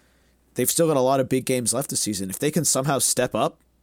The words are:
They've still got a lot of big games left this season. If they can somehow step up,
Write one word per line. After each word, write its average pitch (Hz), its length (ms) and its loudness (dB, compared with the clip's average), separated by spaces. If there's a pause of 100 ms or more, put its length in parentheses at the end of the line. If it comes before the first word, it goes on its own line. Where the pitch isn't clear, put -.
(540)
They've 123 160 0
still 165 180 2
got 156 80 2
a 131 40 4
lot 131 200 4
of 127 80 0
big 131 160 0
games 123 280 0
left 135 180 -4
this - 100 -4
season. 98 300 -4
If 95 100 -10
they 147 100 0
can 156 140 0
somehow 135 340 0
step 123 340 0
up, 131 280 -2 (220)